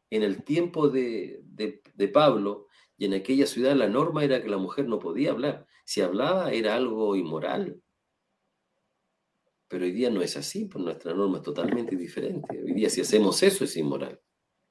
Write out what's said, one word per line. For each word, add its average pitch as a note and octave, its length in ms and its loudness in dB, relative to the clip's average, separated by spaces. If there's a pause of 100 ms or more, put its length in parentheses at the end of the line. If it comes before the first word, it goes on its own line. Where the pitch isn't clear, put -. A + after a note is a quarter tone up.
(100)
en G#2+ 140 0
el G2 180 0
tiempo D#3+ 460 2
de, A#2+ 560 -2
de, - 360 -8 (140)
de G2+ 140 2
Pablo G#2 580 4 (320)
y G2+ 60 -4
en G2 100 0
aquella C3 320 2
ciudad, C3+ 300 2
la A2+ 120 4
norma D3+ 360 2
era B2+ 180 2
que A2 60 -6
la G2+ 100 0
mujer G#2+ 300 -4
no A2 100 0
podía G2+ 320 -2
hablar. C#3+ 360 -4 (180)
Si - 160 -4
hablaba, E3+ 500 0
era A2+ 240 0
algo A2 400 0
inmoral. F2 680 -4 (1900)
Pero F2+ 160 -4
hoy F2+ 80 0
día A#2+ 180 0
no G2+ 100 0
es F2 160 -2
así, - 280 -6
pues B2+ 200 -6
nuestra E2+ 300 -6
norma F#2+ 240 0
es D2 60 -14
totalmente G2 520 -2
diferente. - 640 -6
Hoy - 120 -4
día, F#3 160 2
si - 100 -2
hacemos G2+ 420 4
eso, - 220 4
es - 120 -4
inmoral. D2 440 -4 (500)